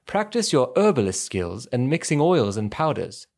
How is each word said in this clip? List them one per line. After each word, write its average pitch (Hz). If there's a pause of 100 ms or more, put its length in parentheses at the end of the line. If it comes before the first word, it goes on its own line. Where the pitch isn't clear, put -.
Practice 208
your 127
herbalist 143
skills 92
and 127
mixing 156
oils 143
and 107
powders. 107 (100)